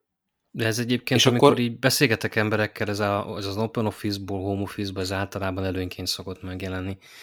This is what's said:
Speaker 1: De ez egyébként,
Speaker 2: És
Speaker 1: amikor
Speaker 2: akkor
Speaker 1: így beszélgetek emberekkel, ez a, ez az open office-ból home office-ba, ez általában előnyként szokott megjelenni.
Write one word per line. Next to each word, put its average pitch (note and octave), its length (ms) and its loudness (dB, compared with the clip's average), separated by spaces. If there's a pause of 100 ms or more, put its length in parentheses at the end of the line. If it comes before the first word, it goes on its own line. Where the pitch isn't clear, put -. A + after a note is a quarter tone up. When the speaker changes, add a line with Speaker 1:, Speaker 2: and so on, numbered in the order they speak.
(500)
Speaker 1:
De A2+ 160 -2
ez A2 120 2
egyébként, A#2+ 420 2
Speaker 2:
És - 60 4
Speaker 1:
amikor B2 220 8
Speaker 2:
akkor B2 140 6
Speaker 1:
így A#2 160 -2
beszélgetek B2+ 580 2
emberekkel, G#2+ 520 0
ez G#2 100 -2
a, G2+ 380 0
ez G2 100 -6
az G2 100 -6
open A2+ 300 -2
office-ból G2 560 -4
home G2 200 0
office-ba, G2 380 -6
ez F#2+ 120 -4
általában F#2+ 520 -2
előnyként F#2 440 -4
szokott - 340 -8
megjelenni. F#2 540 -6 (260)